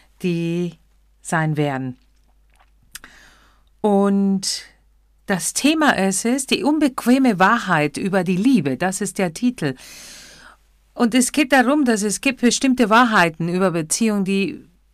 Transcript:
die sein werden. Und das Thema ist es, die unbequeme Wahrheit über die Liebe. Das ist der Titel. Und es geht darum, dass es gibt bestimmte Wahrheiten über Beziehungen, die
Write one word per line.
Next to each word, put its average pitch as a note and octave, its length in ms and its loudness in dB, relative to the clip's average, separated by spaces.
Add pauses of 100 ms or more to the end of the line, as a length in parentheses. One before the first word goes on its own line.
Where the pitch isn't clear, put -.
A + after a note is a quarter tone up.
(220)
die E3+ 520 -4 (480)
sein D#3 340 -2
werden. C3 400 -4 (1800)
Und G3 840 0 (640)
das F3+ 280 -4
Thema D4+ 420 2
ist F#3+ 300 -2
es, C4 200 -2
die - 180 -2
unbequeme C4 760 2
Wahrheit F#3 580 2
über F#3 280 -2
die F3+ 120 0
Liebe. F3+ 400 2
Das F#3 240 -4
ist F#3+ 180 -8
der F3+ 140 -2
Titel. E3+ 440 -4 (1160)
Und A#3 220 0
es B3 160 2
geht C#4+ 220 -2
darum, C#4 320 4
dass A#3 180 0
es G3+ 180 -4
gibt C4+ 200 -4
bestimmte B3 500 2
Wahrheiten G3+ 580 2
über F#3 220 0
Beziehungen, F#3+ 540 -2
die G3 420 -4 (280)